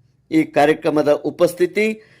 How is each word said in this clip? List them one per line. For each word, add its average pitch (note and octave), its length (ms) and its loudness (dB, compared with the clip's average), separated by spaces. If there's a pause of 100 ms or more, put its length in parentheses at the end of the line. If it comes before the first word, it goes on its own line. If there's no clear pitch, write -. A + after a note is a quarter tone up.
(320)
ಈ D#3 120 0
ಕಾರ್ಯಕ್ರಮದ D3 680 0
ಉಪಸ್ಥಿತಿ F3 920 -2 (180)